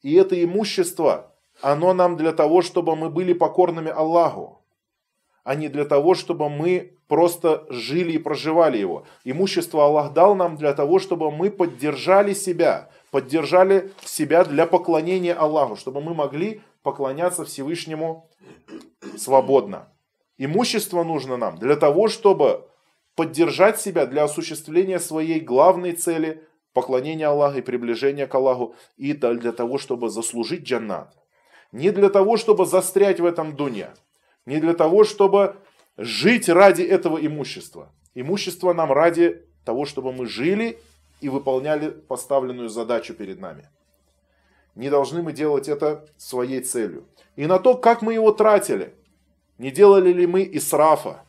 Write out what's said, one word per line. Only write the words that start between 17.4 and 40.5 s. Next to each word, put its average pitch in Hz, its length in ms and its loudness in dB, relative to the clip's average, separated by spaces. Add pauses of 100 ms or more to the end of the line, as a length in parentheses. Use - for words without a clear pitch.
Всевышнему 160 840 -10 (840)
свободно. 127 760 0 (440)
Имущество 175 680 -2
нужно 135 340 -6
нам 95 200 -6
для 131 180 2
того, 156 320 2
чтобы 160 600 0 (480)
поддержать 165 640 2
себя 170 260 -2
для 139 180 -2
осуществления 160 760 -2
своей 160 400 -4
главной 170 540 2
цели – 160 540 -4 (260)
поклонения 143 540 -2
Аллаху 143 320 0
и - 20 -6
приближения 123 640 -4
к - 80 -12
Аллаху, 127 420 0 (220)
и 139 160 -6
да-, 123 220 -2
для 117 160 -4
того, 120 260 -6
чтобы 120 320 -6
заслужить 117 540 -8
джаннат. 110 520 -8 (560)
Не 151 200 0
для 196 180 4
того, 202 280 2
чтобы 185 280 2
застрять 185 540 2
в 170 60 0
этом 165 300 -4
дуне, 123 340 -6 (560)
не 143 140 -4
для 165 140 0
того, 165 300 4
чтобы 196 520 2 (420)
жить 120 520 0
ради 180 320 8
этого 175 420 0
имущества. 147 680 -10 (240)
Имущество 175 580 -4
нам 160 180 0
ради 170 540 2 (180)
того, 123 220 -4
чтобы 131 260 -8
мы 127 140 -8
жили 185 540 -4 (420)